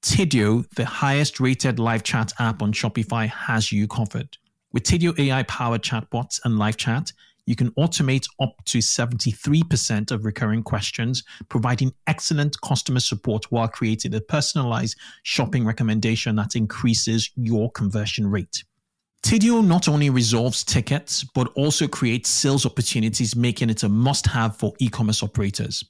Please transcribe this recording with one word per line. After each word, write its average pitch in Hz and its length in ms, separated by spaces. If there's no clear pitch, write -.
Tidio, 120 640
the 117 80
highest 143 560
rated 127 400
live 113 240
chat 110 340
app 113 240
on 107 100
Shopify, 110 560
has - 440
you 104 160
covered. 113 500
With 120 120
Tidio 170 340
A 139 140
I 131 100
powered 117 400
chatbots - 640
and 113 120
live 107 200
chat, 127 360
you 120 100
can 127 160
automate 135 560
up - 260
to 117 140
seventy-three 123 840
percent 110 480
of 107 120
recurring 110 380
questions, 117 600
providing 127 460
excellent 147 540
customer 127 400
support 110 500
while 117 160
creating 110 480
a 107 60
personalized 123 760
shopping 117 420
recommendation 110 680
that 101 180
increases 113 800
your 113 380
conversion 104 580
rate. 98 320
Tidio 226 400
not 180 240
only 147 220
resolves 120 560
tickets, - 600
but 123 140
also 147 380
creates 123 440
sales 139 340
opportunities, 113 720
making 120 320
it 113 140
a 110 60
must-have 113 680
for 107 220
e-commerce 110 440
operators. 104 680